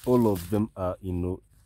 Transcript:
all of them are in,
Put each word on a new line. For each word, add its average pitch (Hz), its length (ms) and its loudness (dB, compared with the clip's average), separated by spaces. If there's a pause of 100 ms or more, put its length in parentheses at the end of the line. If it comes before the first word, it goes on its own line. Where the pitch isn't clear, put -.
all 120 260 4
of 87 180 -4
them 104 260 0
are 92 280 -4
in, 90 340 -4 (280)